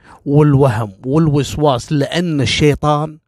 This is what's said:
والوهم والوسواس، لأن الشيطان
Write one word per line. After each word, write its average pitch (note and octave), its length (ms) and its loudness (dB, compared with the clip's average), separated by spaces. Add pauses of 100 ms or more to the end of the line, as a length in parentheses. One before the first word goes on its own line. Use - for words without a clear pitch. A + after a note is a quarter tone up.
(260)
والوهم C3+ 680 2 (120)
والوسواس، D3 880 -2
لأن D#3 500 -2
الشيطان D3+ 880 -2